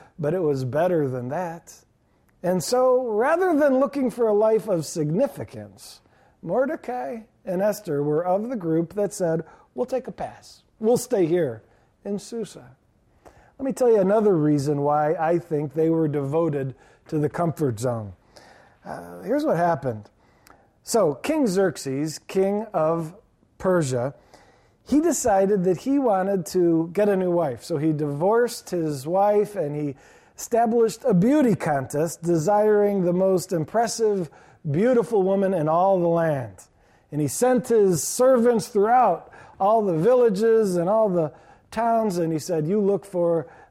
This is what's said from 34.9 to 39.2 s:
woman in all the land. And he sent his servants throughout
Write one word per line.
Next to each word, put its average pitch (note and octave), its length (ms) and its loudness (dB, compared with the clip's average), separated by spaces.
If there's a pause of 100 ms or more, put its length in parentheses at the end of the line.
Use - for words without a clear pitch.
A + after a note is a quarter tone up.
woman G3 320 0
in D#3 160 0
all F#3 280 2
the E3+ 80 0
land. D#3 600 -2 (440)
And D3 120 -4
he C#3+ 60 -2
sent B3 400 0
his G3 340 2
servants A#3+ 640 2
throughout G#3+ 640 2 (280)